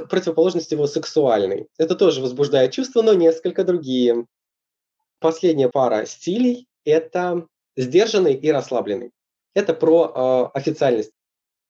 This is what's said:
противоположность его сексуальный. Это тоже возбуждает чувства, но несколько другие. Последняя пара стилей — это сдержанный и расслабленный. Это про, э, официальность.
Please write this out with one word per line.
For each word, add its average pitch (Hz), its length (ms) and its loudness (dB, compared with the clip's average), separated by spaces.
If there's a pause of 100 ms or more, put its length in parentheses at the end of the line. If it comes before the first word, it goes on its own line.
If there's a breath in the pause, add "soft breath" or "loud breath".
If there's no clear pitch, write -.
противоположность 175 640 0
его 147 140 0
сексуальный. 110 800 0 (120)
Это 160 160 0
тоже 151 260 2
возбуждает 135 500 0
чувства, 254 320 -2
но 220 100 4
несколько 175 520 2
другие. 127 600 0 (960)
Последняя 160 480 0
пара 120 360 0
стилей — 247 600 -4 (180)
это 170 600 -2 (300)
сдержанный 170 580 0
и 147 160 -2
расслабленный. 107 600 -4 (440)
Это 208 180 0
про, 139 800 2
э, - 60 -4
официальность. 135 520 -2 (580)